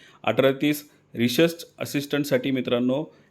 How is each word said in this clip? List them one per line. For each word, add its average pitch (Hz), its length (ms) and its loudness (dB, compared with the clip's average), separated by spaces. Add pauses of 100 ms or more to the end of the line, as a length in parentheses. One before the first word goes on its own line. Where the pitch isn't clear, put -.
(240)
अठरा 131 280 2
ते 139 100 -2
तीस, 147 280 -2 (260)
रिसर्च 139 520 2 (120)
असिस्टंटसाठी 139 720 -2
मित्रांनो 127 540 0 (260)